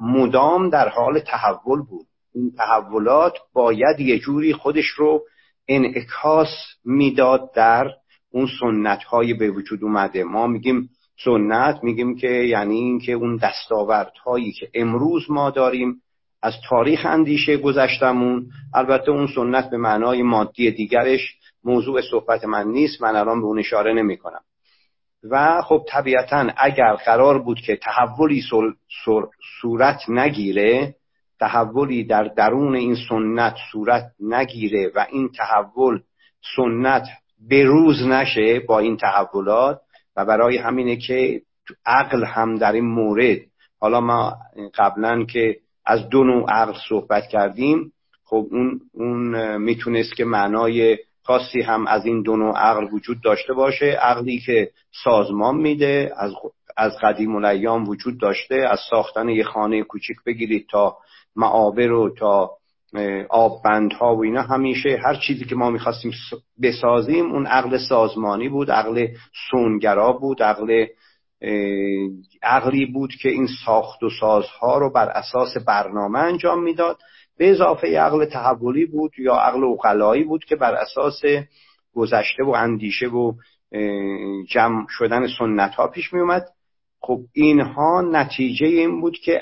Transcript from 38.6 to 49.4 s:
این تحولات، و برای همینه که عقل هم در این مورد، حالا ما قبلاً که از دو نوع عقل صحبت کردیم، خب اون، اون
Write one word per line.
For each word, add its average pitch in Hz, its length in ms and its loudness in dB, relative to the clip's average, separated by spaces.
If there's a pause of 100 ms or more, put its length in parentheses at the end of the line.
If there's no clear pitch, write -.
این 107 180 0
تحولات، 101 840 0 (360)
و 98 80 -2
برای 117 320 4
همینه 120 380 -2
که 127 460 -2 (440)
عقل 127 380 2
هم 113 320 -2
در 107 160 2
این 113 140 0
مورد، 113 540 0 (400)
حالا 113 220 0
ما 117 320 0 (440)
قبلاً 113 460 0
که 113 340 0 (280)
از 117 240 0
دو 131 140 4
نوع 127 260 2
عقل 107 240 0 (160)
صحبت 104 380 -2
کردیم، 123 640 0 (300)
خب 110 280 -2
اون، 127 280 -2 (140)
اون 117 640 -4